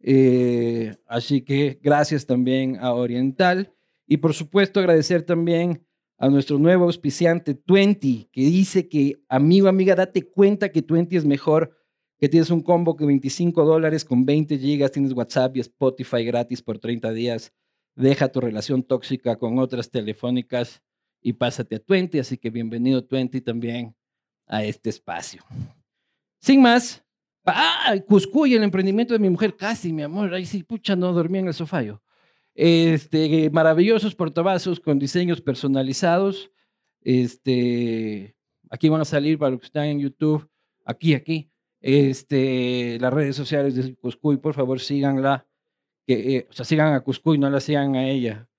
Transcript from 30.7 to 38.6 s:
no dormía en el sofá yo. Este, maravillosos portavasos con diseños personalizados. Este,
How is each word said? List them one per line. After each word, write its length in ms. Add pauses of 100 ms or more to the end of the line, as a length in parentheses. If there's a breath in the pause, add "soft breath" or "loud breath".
no 160
dormía 300
en 60
el 60
sofá 280
yo. 180 (580)
Este, 920
maravillosos 640
portavasos 640
con 180
diseños 440
personalizados. 1080 (520)
Este, 1300 (360)